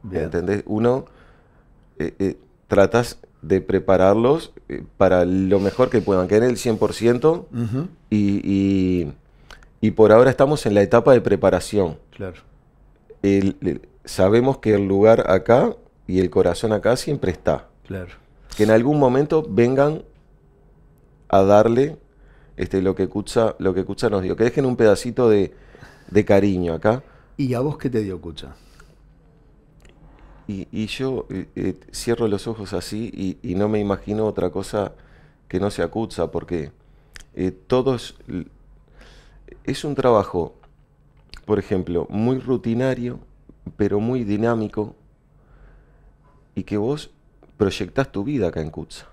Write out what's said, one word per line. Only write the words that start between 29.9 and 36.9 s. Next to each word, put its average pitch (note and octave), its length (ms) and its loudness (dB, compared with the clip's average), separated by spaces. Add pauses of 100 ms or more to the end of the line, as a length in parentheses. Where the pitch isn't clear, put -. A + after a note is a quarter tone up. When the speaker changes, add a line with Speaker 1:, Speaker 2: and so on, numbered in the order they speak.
Speaker 2:
Y, F#2+ 260 -10
y G#2+ 140 -6
yo, C3 420 -6
eh, F#2+ 280 -10
eh, F#2+ 180 -4 (180)
cierro A#2 340 -2
los G2 200 -4
ojos G#2+ 260 -10
así G#2 380 -8 (320)
y, - 80 -10
y F2 40 -4
no G2+ 140 0
me G#2+ 120 0
imagino G#2 460 -4
otra F2+ 240 -2
cosa F#2+ 420 -6 (540)
que F#2 140 -4
no G2+ 100 -2
sea E2+ 180 -4
Kutza, F#2+ 420 -6
porque, D#2+ 420 -8 (640)